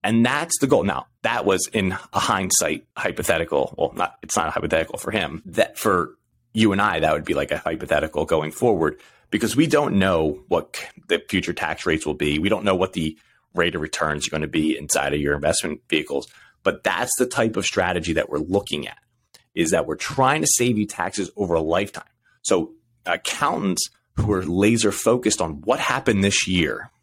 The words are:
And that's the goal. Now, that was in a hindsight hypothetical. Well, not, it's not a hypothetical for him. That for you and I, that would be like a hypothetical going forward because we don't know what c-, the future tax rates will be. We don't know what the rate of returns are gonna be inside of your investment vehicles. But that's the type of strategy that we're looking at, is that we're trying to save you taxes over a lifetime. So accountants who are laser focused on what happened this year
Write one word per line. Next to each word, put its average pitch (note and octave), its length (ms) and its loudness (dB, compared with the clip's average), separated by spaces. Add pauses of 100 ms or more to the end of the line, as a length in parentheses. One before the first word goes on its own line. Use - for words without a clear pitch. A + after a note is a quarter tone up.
And A2+ 220 4
that's D3 360 0
the C#3 60 4
goal. B2+ 180 4
Now, D2 220 -2 (160)
that A2+ 240 -2
was F#2+ 260 2
in F#2+ 200 0 (200)
a F#2+ 80 0
hindsight F#2 720 0
hypothetical. E2 840 0
Well, - 160 0
not, - 280 -4
it's - 140 -4
not E2 120 0
a - 20 -2
hypothetical D#2+ 480 -2
for - 120 -6
him. D#2+ 360 -4
That F#2+ 320 -2
for F2+ 380 2 (360)
you A2 200 4
and G2 100 0
I, F2+ 180 0
that D#2 140 4
would D#2 100 -2
be E2+ 80 -4
like C#2+ 200 0
a D2 40 0
hypothetical D#2 680 -2
going D#2 240 0
forward E2 500 0 (300)
because A2 260 0
we D#3+ 100 6
don't C#3+ 320 2
know D#2+ 500 2
what - 280 0
c-, - 100 -12 (220)
the E2+ 220 2
future F2+ 240 0
tax D#2 320 -4
rates D#2+ 180 0
will D2+ 80 -2
be. D2 260 0
We F#2 120 0
don't G2+ 140 0
know F#2+ 120 4
what F2+ 160 0
the D#2 260 -4 (360)
rate F2 200 2
of E2 60 -4
returns D2+ 460 -2
are - 40 -6
gonna D#2 160 -2
be D#2 300 0
inside C#2+ 380 -2
of D2 60 0
your C#2+ 140 0
investment D2+ 540 -2
vehicles. C#2+ 400 -2 (340)
But - 220 -2
that's G2 340 0
the B2+ 60 4
type A2+ 320 0
of G2 80 -2
strategy F2 480 0
that D2+ 160 0
we're D2 120 -4
looking E2+ 460 -2
at, - 120 -16 (560)
is E2 160 0
that D#2+ 160 2
we're D#2 100 -4
trying C#3 460 0
to D3+ 40 0
save A#2+ 300 2
you G#2 80 0
taxes F2+ 500 -4
over F2 200 0
a E2 80 2
lifetime. F2 420 -2 (380)
So - 320 0 (320)
accountants G2 840 -2 (280)
who - 160 0
are F#2 120 0
laser G2+ 480 4
focused A#2 480 0
on D#2 220 -4
what A#2 180 0
happened A#2+ 420 0
this G2 240 2
year D#2 440 0 (120)